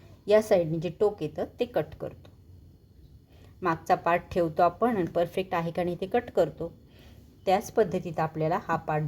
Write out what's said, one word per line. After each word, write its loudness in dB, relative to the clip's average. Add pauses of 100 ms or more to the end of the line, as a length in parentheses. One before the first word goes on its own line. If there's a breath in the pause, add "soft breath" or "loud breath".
(280 loud breath)
या 6
साईडने 2
जे -4
टोक 0
येतं -6 (140)
ते -2
कट -4
करतो. -14 (1300 soft breath)
मागचा 0
पार्ट 0 (100)
ठेवतो 2
आपण 2
आणि 0
परफेक्ट -2
आहे -2
का -4
नाही -4
ते -4
कट -2
करतो. -2 (760 loud breath)
त्याच 0
पद्धतीत 0
आपल्याला -2
हा -4
पार्ट -2